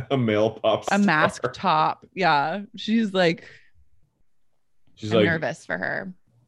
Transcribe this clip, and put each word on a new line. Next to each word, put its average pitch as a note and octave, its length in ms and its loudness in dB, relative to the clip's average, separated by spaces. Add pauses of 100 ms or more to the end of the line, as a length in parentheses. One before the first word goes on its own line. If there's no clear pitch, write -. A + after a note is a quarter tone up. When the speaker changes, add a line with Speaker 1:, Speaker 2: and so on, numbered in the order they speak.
Speaker 1:
a C#3 80 0
male A2 340 2
pop A2 380 0
Speaker 2:
a G3+ 80 2
mask F3 440 2
Speaker 1:
star. - 100 -2
Speaker 2:
top. D#3+ 540 -2 (100)
Yeah. E3 460 0 (160)
She's G#3+ 360 -2
like, F3 300 0 (1500)
Speaker 1:
She's G#2+ 160 -8
Speaker 2:
I'm - 60 4
Speaker 1:
like, - 80 6
Speaker 2:
nervous D#3+ 400 -2
for - 120 -6
her. F#3 360 -6 (340)